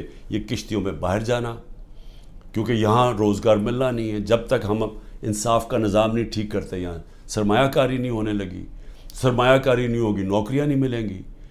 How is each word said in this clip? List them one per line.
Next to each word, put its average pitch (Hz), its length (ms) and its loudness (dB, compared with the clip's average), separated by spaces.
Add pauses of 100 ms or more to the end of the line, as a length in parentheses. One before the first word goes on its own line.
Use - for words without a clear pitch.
(320)
ये 107 80 0
किश्तियों 107 420 -4
में 90 180 -4
बाहर 92 240 0
जाना, 120 280 -2 (1040)
क्योंकि 110 200 0
यहाँ 113 440 4
रोज़गार 107 400 4
मिलना 123 340 0
नहीं 113 180 -2
है। 107 140 -4
जब 113 240 0
तक 123 180 2
हम 107 180 0 (400)
इंसाफ 113 480 0
का 127 60 2
निज़ाम 110 340 4
नहीं 113 140 0
ठीक 107 260 -4
करते, 95 260 -4
यहाँ 85 260 -6 (240)
सरमायाकारी 127 680 2
नहीं 123 140 -2
होने 107 220 -2
लगी, 90 300 -4 (500)
सरमायाकारी 127 720 4
नहीं 117 120 0
होगी, 104 240 0
नौकरियाँ 110 440 0
नहीं 143 100 2
मिलेंगी, 117 420 -2 (320)